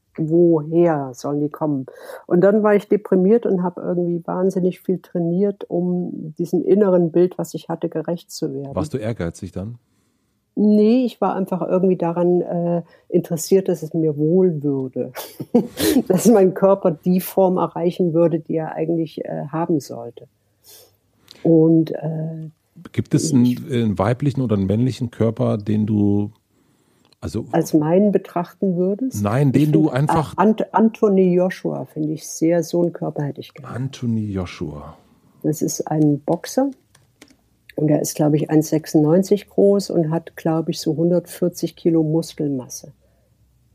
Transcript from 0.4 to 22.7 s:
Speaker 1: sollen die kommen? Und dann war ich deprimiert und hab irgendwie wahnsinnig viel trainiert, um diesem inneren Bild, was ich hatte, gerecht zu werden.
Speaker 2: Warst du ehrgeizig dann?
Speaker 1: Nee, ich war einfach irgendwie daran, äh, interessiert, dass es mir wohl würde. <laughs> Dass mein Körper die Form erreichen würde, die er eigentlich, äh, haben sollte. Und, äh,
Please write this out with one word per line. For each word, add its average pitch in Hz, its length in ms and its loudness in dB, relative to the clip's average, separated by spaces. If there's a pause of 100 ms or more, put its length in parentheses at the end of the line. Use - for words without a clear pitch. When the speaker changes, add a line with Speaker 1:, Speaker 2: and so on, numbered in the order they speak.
Speaker 1:
sollen 143 260 -6
die 147 100 -2
kommen? 147 360 -4 (420)
Und 180 140 2
dann 202 200 4
war 208 140 4
ich 202 140 -2
deprimiert 202 560 2
und 190 180 0
hab 180 140 -6
irgendwie 175 500 -4
wahnsinnig 185 540 -2
viel 180 180 -4
trainiert, 180 680 -2
um 180 680 -4
diesem 175 280 -2
inneren 185 480 4
Bild, 180 240 2
was 170 160 -8
ich - 160 -12
hatte, 165 180 -6
gerecht 170 440 -8
zu 139 220 -8
werden. 135 220 -10
Speaker 2:
Warst 95 180 -4
du 123 40 -4
ehrgeizig 90 560 -6
dann? 110 240 -10 (760)
Speaker 1:
Nee, 214 500 4
ich - 140 -6
war 190 140 -2
einfach 185 300 -4
irgendwie 185 320 2
daran, 175 460 0
äh, 170 420 -2 (260)
interessiert, 180 600 0
dass 175 120 -2
es 151 140 -10
mir 160 220 0
wohl 160 440 2
würde. 135 500 -4 (400)
<laughs> - 560 0
Dass 185 200 2
mein 196 260 6
Körper 190 380 2
die 180 300 0
Form 185 360 2
erreichen 170 560 -2
würde, 165 260 2
die 160 180 -6
er 156 180 -6
eigentlich, 160 500 -4
äh, 160 220 -8
haben 160 320 -2
sollte. 120 480 -14 (1120)
Und, 165 480 4
äh, 160 640 -8 (400)